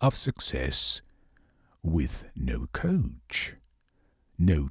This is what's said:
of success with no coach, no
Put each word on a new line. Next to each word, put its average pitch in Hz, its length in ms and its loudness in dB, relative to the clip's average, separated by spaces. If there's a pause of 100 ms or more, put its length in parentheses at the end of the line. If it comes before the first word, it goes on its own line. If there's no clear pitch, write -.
of 135 160 4
success - 840 0 (840)
with 80 420 0 (120)
no 64 360 -2
coach, - 840 -2 (840)
no 80 320 4